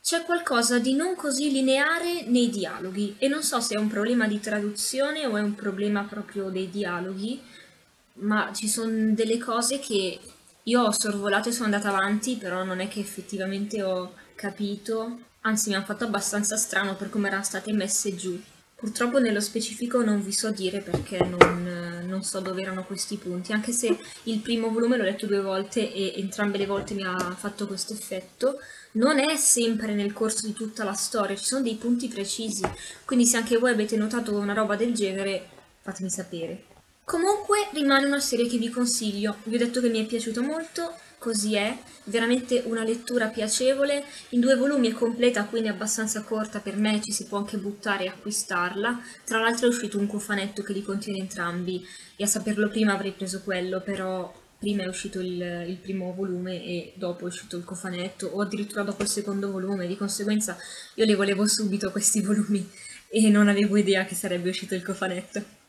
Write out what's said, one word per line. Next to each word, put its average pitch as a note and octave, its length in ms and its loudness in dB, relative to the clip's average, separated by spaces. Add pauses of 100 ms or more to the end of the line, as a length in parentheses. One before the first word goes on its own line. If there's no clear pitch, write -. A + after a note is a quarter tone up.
C'è E4 220 0
qualcosa B3 560 2
di B3+ 140 2
non F4 220 2
così C#4+ 360 0
lineare D4 760 2
nei A#3+ 240 6
dialoghi G3 680 -4
e C4+ 100 2
non D4+ 160 0
so B3 180 0
se A3 140 -2
è - 20 2
un G#3+ 100 2
problema G#3+ 400 2
di G#3 120 0
traduzione B3+ 880 -2
o G#3+ 120 0
è G#3 40 0
un G#3 140 0
problema G3+ 480 0
proprio G3+ 460 -6
dei F#3 200 -4
dialoghi, F#3+ 720 -4 (760)
ma G#3 380 0
ci G#3+ 140 -4
sono A3 460 2
delle A3+ 240 2
cose A#3+ 420 0
che G3 400 -2 (440)
io A#3+ 180 4
ho G#3+ 100 4
sorvolato G3+ 580 0
e - 40 0
sono A#3+ 120 -2
andata G#3 240 2
avanti, G3+ 460 2
però F#3 280 -4
non F#3 180 -2
è G3+ 80 -4
che G#3+ 100 -6
effettivamente G3+ 840 -4
ho F#3 320 -2 (220)
capito, G#3 840 -4 (220)
anzi G#3+ 280 0
mi G3 60 2
hanno G3 100 -2
fatto G#3 180 -4
abbastanza G#3 540 0
strano G3 380 0
per G3+ 140 -8
come G3+ 180 0
erano G3 160 0
state G#3+ 280 -4
messe G3+ 440 0
giù. F3 220 -4 (420)
Purtroppo A#3+ 400 2
nello G#3+ 220 4
specifico A#3+ 640 -2
non G#3 200 4
vi G3 80 -6
so G#3+ 200 0
dire G3 280 -2
perché F#3 400 -4
non, F3 840 2
non F#3+ 180 -4
so - 160 -4
dove F#3 220 -4
erano F#3+ 240 -6
questi G3+ 320 -6
punti, F3+ 340 -6
anche G#3+ 220 0
se A#3 240 2 (260)
il A3 160 -2
primo A3+ 320 0
volume A#3 240 4
l'ho A3 80 2
letto G#3 220 0
due G3+ 160 2
volte G3 520 -2
e F#3+ 220 -2
entrambe G3+ 420 -2
le G3+ 80 0
volte G3+ 280 -2
mi G3 100 -4
ha F3+ 340 -2
fatto G3+ 300 -6
questo G3 240 -6
effetto. G#3+ 680 -4 (340)
Non C4+ 260 6
è D4+ 160 4
sempre A3+ 580 2
nel G3+ 200 0
corso A3 340 -2
di G#3 60 -4
tutta - 320 -6
la G3+ 80 -2
storia, G3+ 420 0
ci G3 80 -8
sono C4+ 180 0
dei A3+ 140 0
punti A#3+ 320 0
precisi, G#3 560 -4 (400)
quindi B3 220 4
se A#3+ 100 6
anche A3+ 220 2
voi B3 140 6
avete G#3+ 260 2
notato G#3+ 360 0
una G3+ 200 0
roba G#3 240 2
del A#3 160 2
genere, G3 540 -2 (340)
fatemi F#3 280 -6
sapere. F3 540 -6 (460)
Comunque G4+ 640 2
rimane C#4 320 6
una C#4 140 2
serie A#3+ 280 2
che A#3 120 0
vi A3+ 100 0
consiglio, G#3+ 760 0
vi A3 100 -2
ho - 20 2
detto A#3+ 240 2
che A#3+ 80 4
mi A3 100 2
è G#3+ 60 0
piaciuta A3+ 360 -2
molto, E4 520 -4 (240)
così G#3+ 380 0
è, G#3+ 200 2 (280)
veramente A#3+ 640 2
una A3+ 160 0
lettura A#3 460 0
piacevole, C4+ 760 2 (260)
in B3 100 4
due B3+ 160 8
volumi B3+ 340 4
è A3 40 0
completa, A#3 520 2
quindi A3 240 0
è - 20 0
abbastanza G#3+ 500 -2
corta G#3+ 380 -4
per G3 160 -6
me, G#3+ 260 2
ci G#3+ 100 -6
si - 140 -4
può G3+ 140 -2
anche G#3 180 -4
buttare G3 460 -2
e F#3 60 -2
acquistarla. G3+ 920 -2 (240)
Tra A3 140 0
l'altro A#3 260 2
è A#3+ 40 8
uscito G#3+ 280 -2
un G3+ 80 2
cofanetto G3+ 560 -4
che G3+ 100 -6
li G3+ 120 -4
contiene G3 340 -4
entrambi, F3+ 640 -4 (320)
e G3+ 80 -4
a G3+ 40 2
saperlo G#3 420 2
prima G#3+ 240 4
avrei G3 200 -2
preso F#3+ 280 -6
quello, F#3 400 -2
però F#3 500 -4 (280)
prima G3+ 240 0
è F3+ 40 -4
uscito F#3 320 -6
il, F3+ 220 -4 (260)
il F#3 100 -6
primo F#3 360 -6
volume F3+ 500 -4
e F3 320 -6
dopo F3 280 -6
è F3+ 60 -4
uscito - 280 -10
il F3 60 -8
cofanetto, F3+ 640 -6
o G3 140 -2
addirittura G#3 420 -4
dopo G3+ 180 -4
il G3+ 80 -2
secondo G3+ 400 -2
volume, F#3+ 380 -4
di F#3+ 100 -4
conseguenza G3+ 580 0 (380)
io A3 120 2
li G#3+ 100 6
volevo G3+ 320 4
subito G3+ 420 0
questi G#3 320 2
<laughs> - 0 -
volumi G3+ 480 2 (400)
e A3 220 8
non G#3 160 10
avevo G3+ 300 6
idea F#3+ 280 4
che F#3+ 80 -10
sarebbe F3+ 360 -2
uscito F#3 260 -4
il F3+ 80 -4
cofanetto. F#3 720 -4 (120)